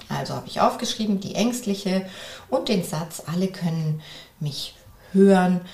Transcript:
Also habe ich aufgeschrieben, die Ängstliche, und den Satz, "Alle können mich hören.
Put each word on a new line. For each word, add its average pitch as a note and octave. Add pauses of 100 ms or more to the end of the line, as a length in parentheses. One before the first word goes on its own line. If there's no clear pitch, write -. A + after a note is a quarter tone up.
Also C#3
habe B2+
ich -
aufgeschrieben, G#3+
die -
Ängstliche, G3 (420)
und -
den G3
Satz, D#3+
"Alle F3+
können D#3+ (400)
mich - (380)
hören. F#3 (140)